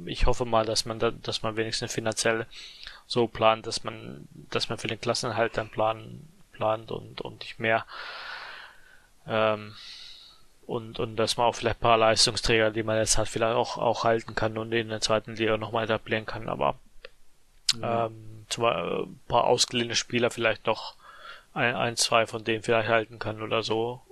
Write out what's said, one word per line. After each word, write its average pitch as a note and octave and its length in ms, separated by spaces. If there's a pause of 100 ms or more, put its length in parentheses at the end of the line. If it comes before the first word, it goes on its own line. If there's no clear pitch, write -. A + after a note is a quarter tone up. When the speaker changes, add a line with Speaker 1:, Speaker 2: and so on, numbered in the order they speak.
Speaker 1:
ich - 200
hoffe B2+ 180
mal, A2+ 200
dass A2 220
man A2+ 140
da, A#2 100
dass - 320
man A2 140
wenigstens A2 360
finanziell A2+ 540 (600)
so A#2+ 180
plant, A2 400
dass - 160
man, A2+ 440 (240)
dass - 180
man A2+ 100
für - 80
den A2+ 140
Klassenerhalt A#2 560
dann A2+ 120
planen, A2+ 600 (240)
plant A2 400
und, - 280
und - 200
nicht - 180
mehr. A2+ 260 (1400)
Ähm, G#2+ 480 (920)
und, A2+ 340
und A2 160
dass A2 200
man A#2+ 100
auch A2+ 100
vielleicht A2+ 220
ein - 40
paar A#2 160
Leistungsträger, A2 720
die A2 140
man A2 140
jetzt A2 200
hat, G#2+ 100
vielleicht A2+ 280
auch, A#2+ 220
auch - 260
halten A2+ 320
kann A2 220
und A2+ 140
in A#2 160
der G#2+ 120
zweiten A2 340
Liga A2 220
nochmal A2 280
etablieren A2 420
kann, A2 220
aber, - 280 (1040)
Speaker 2:
Ja. A#2 260
Speaker 1:
ähm, A2+ 220 (200)
zum A#2 160
Beispiel F2 420
ein - 220
paar A#2+ 160
ausgeliehene A#2+ 500
Spieler A#2 360
vielleicht A2+ 360
noch - 280 (600)
ein, B2+ 200
ein, A#2+ 220
zwei A2+ 300
von A2 180
denen A2 180
vielleicht A2+ 260
halten A2+ 300
kann A2 240
oder A2 200
so, A2+ 380 (120)